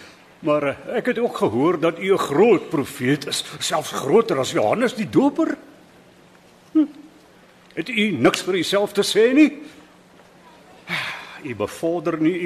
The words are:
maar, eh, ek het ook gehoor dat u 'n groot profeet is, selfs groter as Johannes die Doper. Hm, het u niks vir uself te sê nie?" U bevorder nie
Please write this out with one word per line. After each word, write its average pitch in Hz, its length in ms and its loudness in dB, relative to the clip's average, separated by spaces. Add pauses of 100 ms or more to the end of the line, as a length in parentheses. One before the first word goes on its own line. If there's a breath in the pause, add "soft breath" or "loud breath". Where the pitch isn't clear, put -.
(380 loud breath)
maar, 151 240 0
eh, 143 340 -4
ek 220 100 -2
het 240 120 -2
ook 233 180 -2
gehoor 151 440 0
dat 165 180 0
u 190 140 0
'n 180 60 2
groot 175 500 4
profeet 139 580 -2
is, - 180 -6 (140 loud breath)
selfs - 320 -4
groter 170 480 2
as - 140 -4
Johannes 156 420 0
die 202 140 -6
Doper. 285 480 2 (1160)
Hm, 311 140 4 (880)
het 165 140 -8
u 220 220 0
niks 156 320 0
vir 185 120 -2
uself 196 380 0
te 202 100 0
sê 220 300 2
nie?" 294 300 4 (1800 loud breath)
U 127 120 -10
bevorder 165 680 -4
nie 165 140 2 (120)